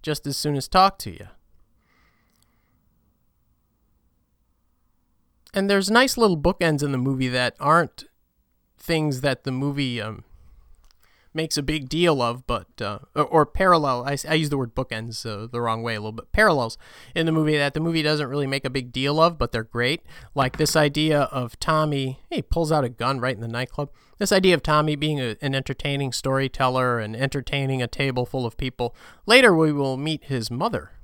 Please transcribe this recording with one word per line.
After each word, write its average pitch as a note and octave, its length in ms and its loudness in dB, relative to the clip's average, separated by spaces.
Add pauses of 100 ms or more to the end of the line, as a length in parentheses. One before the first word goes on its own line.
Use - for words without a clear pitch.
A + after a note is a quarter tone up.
just - 240 -6
as C#3 100 -6
soon D3 180 -4
as C3+ 140 -6
talk F#3+ 300 2
to - 120 -12
you. F#2 180 -16 (4000)
And G3 140 -2
there's G3 220 2
nice B3 280 4
little F#3+ 180 4
bookends D#3 460 0
in C#3+ 100 -2
the C3 60 0
movie C3 300 0
that B2 300 0
aren't D3+ 460 2 (760)
things D3+ 420 -2
that C3+ 240 -2
the C3+ 80 -6
movie, C3+ 480 -4
um, G#2+ 240 -10 (1080)
makes D#3+ 220 -4
a D3 60 -2
big C#3+ 260 -4
deal D#3 320 2
of, A#2+ 260 -2
but, G#2+ 220 -4 (120)
uh, G#2 180 -6 (160)
or, D3 100 2
or D3+ 220 4
parallel, D3 600 2
I, C#3+ 100 -4 (120)
I D#3+ 60 0
use D#3 160 0
the C#3+ 80 -2
word A#2+ 160 -4
bookends, A2+ 500 -8
uh, G#2+ 220 -8
the A#2+ 140 -6
wrong A2+ 220 -2
way A#2 120 -4
a G#2+ 60 -6
little G#2+ 120 -8
bit, - 200 -14
parallels D#3+ 440 2 (380)
in E3 120 0
the E3 60 2
movie D3+ 240 2
that C#3+ 180 0
the D#3 60 -2
movie E3 220 0
doesn't D3+ 260 0
really C#3 180 -2
make C#3 180 -4
a C#3+ 60 -2
big B2+ 220 -6
deal C#3 280 0
of, E3 180 4
but A#2+ 140 -2
they're A2+ 100 -2
great. B2 400 -2 (320)
Like C3 220 0
this D3+ 200 2
idea D3+ 460 2
of C3 360 -4
Tommy, D3 680 0
he C#4 140 -4
pulls E3 280 0
out D3+ 140 2
a A#2+ 40 -2
gun B2 320 -4
right B2+ 140 -2
in G2+ 60 -12
the A2+ 80 -8
nightclub. B2+ 420 -6 (280)
This G3+ 140 0
idea F#3+ 220 6
of D3+ 80 0
Tommy D3+ 340 2
being D3 240 -2
a, A#2 200 -4
an C#3 140 -2
entertaining C#3 580 -4
storyteller B2+ 840 0
and A2 180 -6
entertaining C3+ 640 -2
a B2 60 0
table B2+ 400 -2
full B2+ 180 -4
of A2+ 120 -6
people. B2 380 -6 (300)
Later A#3 300 8
we D#3+ 180 4
will C#3 240 0
meet D3 280 -4
his B2 260 -4
mother E3+ 400 -4 (120)